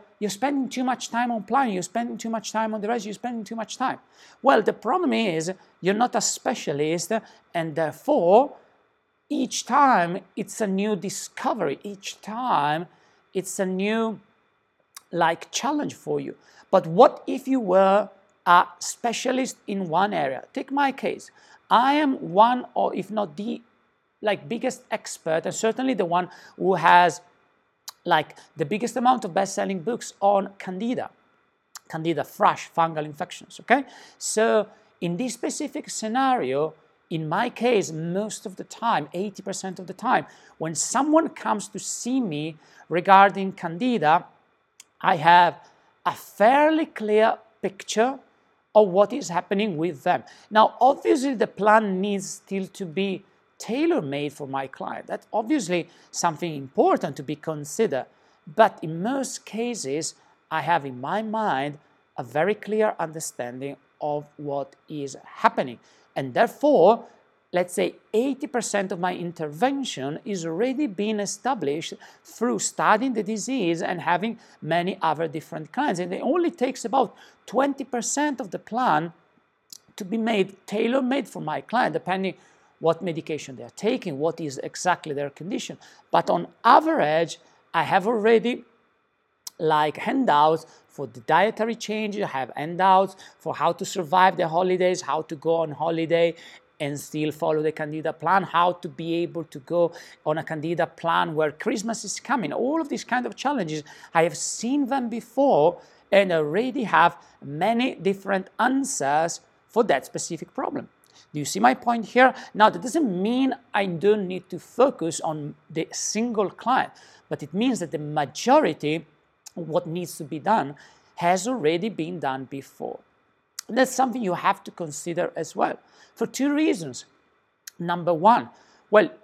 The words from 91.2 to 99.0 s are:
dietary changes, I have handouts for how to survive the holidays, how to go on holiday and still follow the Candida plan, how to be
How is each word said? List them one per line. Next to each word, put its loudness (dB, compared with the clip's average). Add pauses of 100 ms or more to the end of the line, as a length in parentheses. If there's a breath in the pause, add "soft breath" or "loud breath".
dietary 2
changes, -6
I -4
have -6
handouts 2 (200 loud breath)
for -8
how 0
to -8
survive 4
the 0
holidays, 0
how -2
to -10
go 0
on -2
holiday 0 (440 loud breath)
and -4
still -6
follow 0
the -2
Candida -6
plan, 2
how 2
to -10
be -6